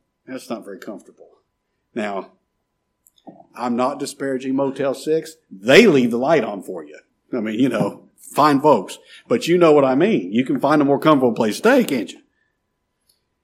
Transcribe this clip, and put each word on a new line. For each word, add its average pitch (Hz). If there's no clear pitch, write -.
that's -
not 107
very 98
comfortable. -
Now, 101
I'm 120
not 135
disparaging 135
Motel 139
Six. 160
They 127
leave 131
the 117
light 135
on 104
for -
you. -
I 127
mean, 107
you 131
know, 104
fine 143
folks. 127
But 120
you 175
know 170
what 147
I 131
mean. 143
You 120
can 139
find 151
a 139
more 139
comfortable 131
place 110
to -
stay, 254
can't -
you? -